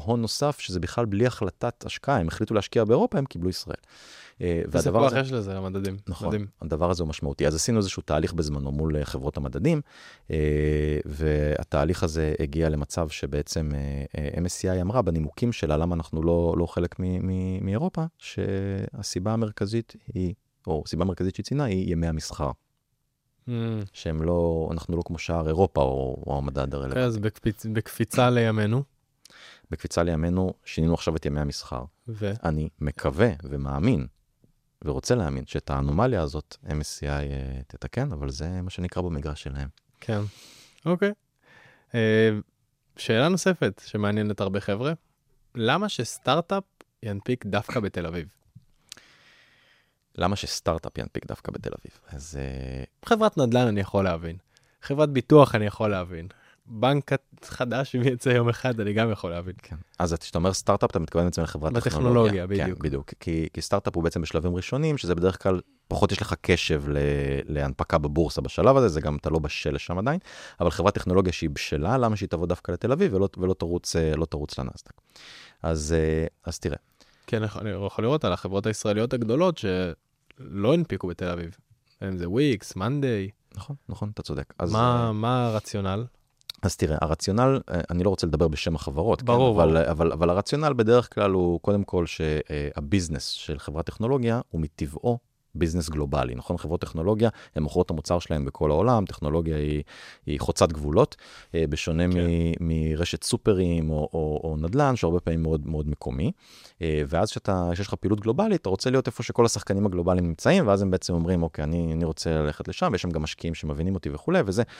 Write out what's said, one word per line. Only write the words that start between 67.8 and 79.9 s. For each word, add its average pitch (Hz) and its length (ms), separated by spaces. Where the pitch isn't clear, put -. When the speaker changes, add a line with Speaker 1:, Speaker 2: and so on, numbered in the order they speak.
Speaker 1:
בבורסה 73 420
בשלב 113 360
הזה, 127 120
זה 78 120
גם 73 160
אתה 73 140
לא 80 80
בשל 73 360
לשם 87 240
עדיין, 139 220
אבל 87 100
חברת 87 240
טכנולוגיה 90 380
שהיא 82 180
בשלה, 80 480
למה 113 180
שהיא 95 120
תבוא 85 180
דווקא 87 260
לתל 110 200
אביב 170 220
ולא, 95 140
ולא 92 160
תרוץ, 87 420
אה, 80 200
לא 80 80
תרוץ 76 340
לנסדק? - 340
אז, 80 300
אה, 80 340
אז 87 140
תראה. 80 180
Speaker 2:
כן, 110 160
אני 107 100
יכול 107 180
לראות 143 200
על 98 80
החברות 95 340
הישראליות 107 460
הגדולות 131 460
שלא 98 1160